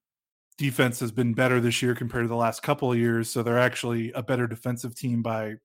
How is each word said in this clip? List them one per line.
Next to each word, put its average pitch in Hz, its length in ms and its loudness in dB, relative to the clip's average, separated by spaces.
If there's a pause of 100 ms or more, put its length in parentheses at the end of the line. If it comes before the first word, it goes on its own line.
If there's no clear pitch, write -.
(560)
defense 127 440 2
has 117 120 -4
been 117 220 0
better 127 260 4
this 117 220 0
year 123 120 2
compared 120 300 -4
to 117 40 -2
the 117 60 -2
last 117 280 0
couple 143 280 0
of 120 80 2
years. 117 320 2
So 120 120 -2
they're 117 160 2
actually 120 540 0
a 131 100 -6
better 123 240 0
defensive 117 480 -6
team 120 280 -2
by 110 420 -4